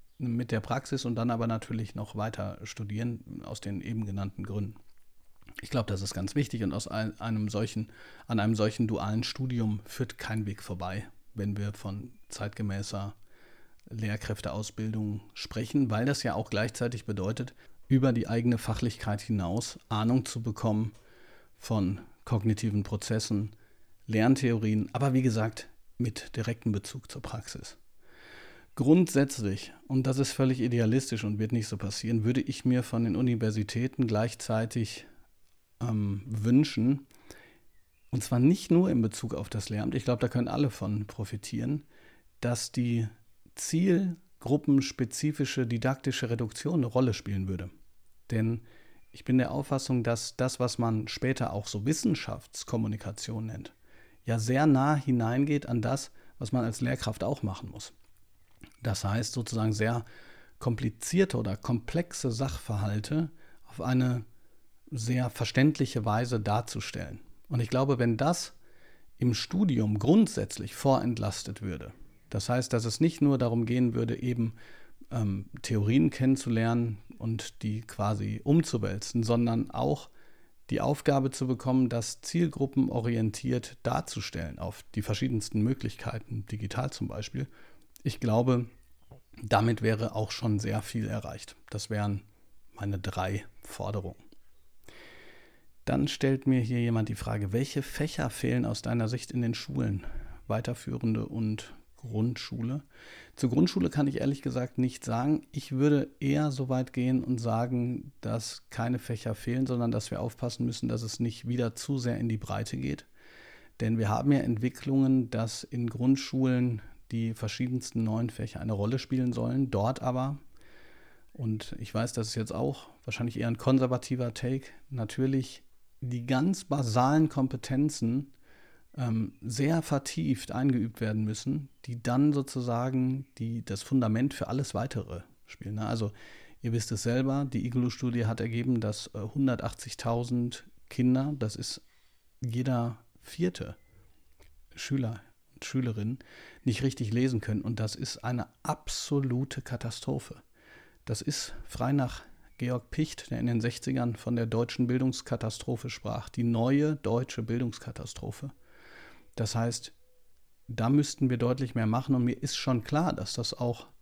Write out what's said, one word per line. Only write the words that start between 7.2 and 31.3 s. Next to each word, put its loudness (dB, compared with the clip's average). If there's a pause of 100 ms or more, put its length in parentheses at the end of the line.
solchen, -2 (360)
an 0
einem 4
solchen 2
dualen 0
Studium -2
führt -8
kein -4
Weg -6
vorbei, -6 (260)
wenn -2
wir -4
von -10 (160)
zeitgemäßer -6 (760)
Lehrkräfteausbildung -4 (120)
sprechen, 0
weil 2
das 0
ja 0
auch -4
gleichzeitig -2
bedeutet, -2 (320)
über 6
die 2
eigene 2
Fachlichkeit -2
hinaus -2 (100)
Ahnung 2
zu -6
bekommen 0 (640)
von 0 (240)
kognitiven 2
Prozessen, -2 (540)
Lerntheorien, 4
aber 2
wie 4
gesagt, 0 (300)
mit -4
direktem -2
Bezug -6
zur -10
Praxis. -10 (1000)
Grundsätzlich, 4 (140)
und 2
das 2
ist 2
völlig 2
idealistisch 2
und -2